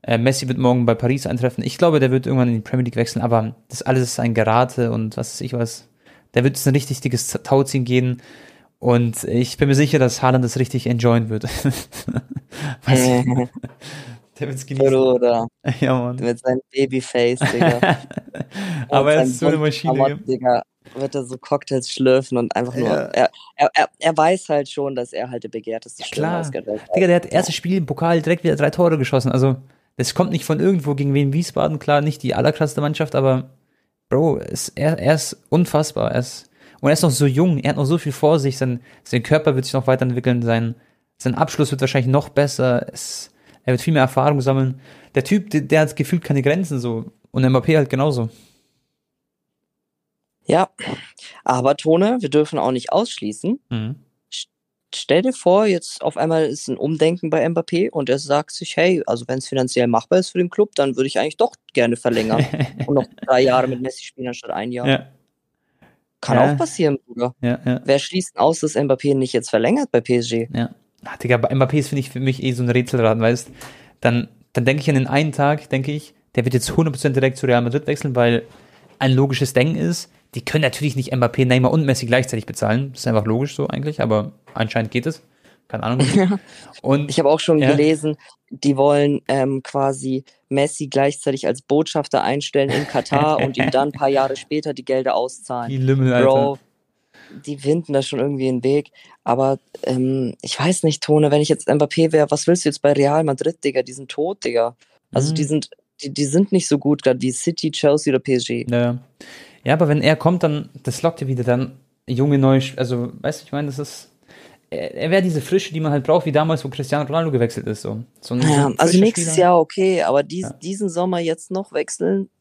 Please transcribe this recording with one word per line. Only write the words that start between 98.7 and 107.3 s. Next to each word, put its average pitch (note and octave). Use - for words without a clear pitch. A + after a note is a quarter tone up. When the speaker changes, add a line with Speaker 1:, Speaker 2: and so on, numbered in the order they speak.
Speaker 2:
Aber, C3+
ähm, B2+
ich -
weiß F3
nicht, D3+
Tone, D3+
wenn D3
ich D3+
jetzt -
Mbappé D3+
wär, D3+
was D3
willst F3
du D3+
jetzt C#3+
bei C#3+
Real C#3+
Madrid, D3+
Digga? C3
Die B2+
sind C3
tot, E3+
Digga. A#2+
Also, D3
die D#3+
Speaker 1:
Mhm. C#3+
Speaker 2:
sind, D3
die, C#3+
die C#3+
sind E3
nicht F#3+
so D3
gut, D3
grad B2+
wie B2+